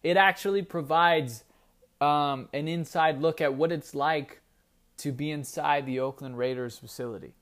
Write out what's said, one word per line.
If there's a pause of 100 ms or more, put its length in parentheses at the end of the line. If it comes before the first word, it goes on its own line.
It
actually
provides, (580)
um,
an
inside
look
at
what
it's
like (580)
to
be
inside
the
Oakland
Raiders
facility